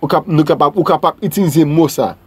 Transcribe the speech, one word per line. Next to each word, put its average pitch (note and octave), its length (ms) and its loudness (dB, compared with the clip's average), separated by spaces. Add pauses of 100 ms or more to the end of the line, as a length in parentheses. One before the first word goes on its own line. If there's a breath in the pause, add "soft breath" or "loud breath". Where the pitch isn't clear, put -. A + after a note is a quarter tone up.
ou D#3 100 -4
kap-, D#3 180 -2
nou D#3 180 2
kapab, C#3+ 300 0
ou E3 100 0
kapab E3 360 0
itilize E3 440 0
mo D3+ 240 2
sa. A2+ 220 -4 (140)